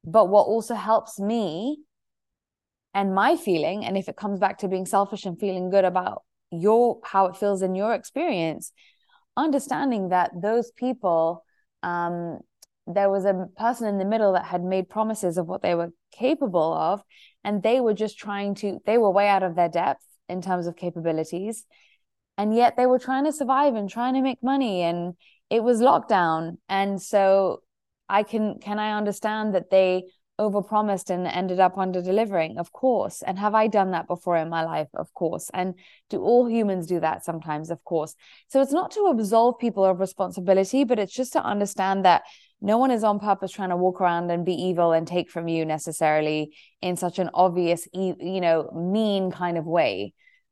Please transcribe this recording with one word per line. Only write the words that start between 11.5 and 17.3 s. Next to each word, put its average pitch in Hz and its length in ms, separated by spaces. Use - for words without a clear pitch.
um, 175 560
there 196 220
was 196 140
a 185 320
person 233 320
in 202 100
the 190 60
middle 208 300
that 180 100
had 180 180
made 185 280
promises 214 480
of 170 100
what 180 140
they 175 120
were 170 200
capable 214 640
of, 165 280